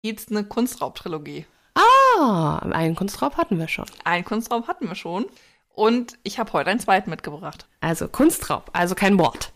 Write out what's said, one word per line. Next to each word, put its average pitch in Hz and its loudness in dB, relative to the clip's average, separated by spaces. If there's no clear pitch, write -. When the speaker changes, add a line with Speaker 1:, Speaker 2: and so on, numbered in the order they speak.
Speaker 1:
gibt's 214 -8
eine 208 -2
Kunstraubtrilogie. 151 -6
Speaker 2:
Ah, 180 2
einen 165 -2
Kunstraub 202 -4
hatten 269 0
wir 160 -4
schon. - -6
Speaker 1:
Einen 175 0
Kunstraub 233 -4
hatten 320 -6
wir 180 -10
schon. 180 -6
Und 233 0
ich - -8
habe 220 -4
heute 151 0
einen 220 2
zweiten 190 2
mitgebracht. 151 -10
Speaker 2:
Also 160 -2
Kunstraub, - 0
also 175 0
kein 202 4
Mord. 151 2